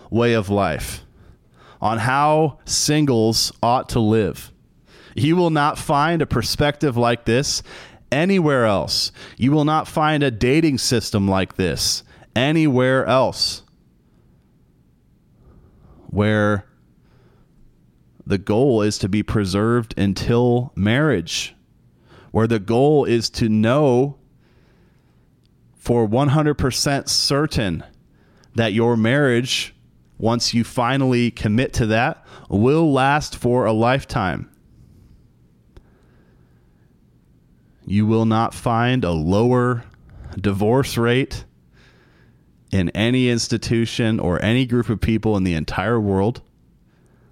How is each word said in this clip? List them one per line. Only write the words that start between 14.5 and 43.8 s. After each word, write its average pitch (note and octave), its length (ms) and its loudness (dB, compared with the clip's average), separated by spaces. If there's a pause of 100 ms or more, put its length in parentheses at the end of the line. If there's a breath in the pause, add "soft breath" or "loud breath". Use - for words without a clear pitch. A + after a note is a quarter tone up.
where G#2 600 0 (1600 soft breath)
the G2+ 120 0
goal A2 440 2
is G#2 160 0
to G#2 100 -2
be G#2 140 0
preserved A2 760 -2
until A#2+ 800 0
marriage, A2+ 800 -2 (720 loud breath)
where A2 160 2
the A2+ 120 2
goal B2+ 480 2
is A#2 240 0
to - 180 -2
know B2 680 2 (1600 soft breath)
for A#2+ 300 0
one B2 240 0
hundred D3+ 260 2
percent C#3 540 -2
certain C#3 720 -2 (720 soft breath)
that A2+ 200 0
your A#2 200 2
marriage, B2 800 0 (440)
once A#2 340 -2
you A#2+ 100 2
finally B2 680 0
commit A2+ 420 -2
to A#2 140 0
that, A2+ 360 0 (280 loud breath)
will C#3 420 2
last C3+ 420 0
for B2 300 0
a A2 80 2
lifetime. A2 800 -2 (3250 soft breath)
You G#2 200 2
will A2+ 200 2
not A2+ 260 0
find A#2+ 500 0
a F2 100 0
lower A#2+ 720 0 (540 loud breath)
divorce G#2 600 0
rate A#2+ 460 -2 (1300 soft breath)
in F#2 200 0
any B2 400 0
institution A2+ 880 -2